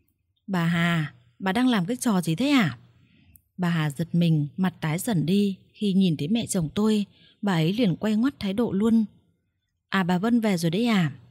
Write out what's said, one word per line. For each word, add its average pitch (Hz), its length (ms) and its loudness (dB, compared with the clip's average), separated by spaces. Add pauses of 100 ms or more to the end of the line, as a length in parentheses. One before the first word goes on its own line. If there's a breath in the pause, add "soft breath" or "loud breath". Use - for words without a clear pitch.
(480)
"Bà 180 180 -2
Hà, 170 480 0 (260)
bà 190 120 -4
đang 247 160 0
làm 214 180 0
cái 240 120 -6
trò 196 240 0
gì 165 140 -2
thế 247 140 0
à?" 214 280 2 (800 soft breath)
Bà 175 120 0
Hà 160 200 0
giật 165 260 -6
mình, 160 320 2 (100)
mặt 185 240 0
tái 160 180 -2
dần 180 260 -2
đi 196 320 0 (160)
khi 208 200 -2
nhìn 180 240 2
thấy 143 100 -4
mẹ 226 180 -2
chồng 165 300 -2
tôi. 214 300 2 (360 soft breath)
Bà 202 120 0
ấy 165 200 2
liền 208 220 2
quay 214 200 -2
ngoắt 247 240 0
thái 196 140 -4
độ 220 180 -2
luôn. 220 340 2 (840)
"À, 190 140 0
bà 180 140 2
Vân 233 220 2
về 208 180 0
rồi 165 140 0
đấy 208 140 0
à?" 185 280 0 (180)